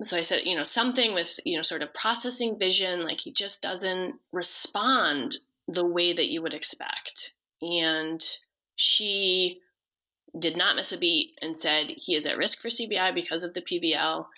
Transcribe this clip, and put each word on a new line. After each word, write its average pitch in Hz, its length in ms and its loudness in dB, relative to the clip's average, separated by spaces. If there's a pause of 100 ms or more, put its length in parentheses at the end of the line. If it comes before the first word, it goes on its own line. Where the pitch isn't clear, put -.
so 170 140 -2
I 170 60 0
said, 165 240 2
you 180 100 0
know, 151 80 -2
"Something 240 480 2
with, 170 320 -2
you 170 120 -2
know, 156 60 -2
sort 160 200 0
of 147 100 -8
processing 233 680 0
vision, 185 460 0
like, - 160 -4
he 170 100 -10
just 196 300 0
doesn't 185 540 -2 (180)
respond 180 1040 2 (340)
the 175 140 0
way 175 300 2
that 165 160 0
you 165 100 -2
would 156 140 -6
expect." - 800 -4 (260)
And 160 640 0 (500)
she 190 880 2 (800)
did 165 180 -2
not 180 200 4
miss - 160 0
a 180 60 -6
beat 170 340 2 (100)
and 156 180 -6
said, 151 360 2
"He - 180 -4
is 151 120 0
at - 120 -2
risk 202 240 2
for 233 80 -6
C 233 160 0
V 208 120 -2
I 185 140 2
because 170 320 -4
of 175 80 -6
the 175 80 -6
P 170 180 -4
V 165 160 0
L. 160 440 -2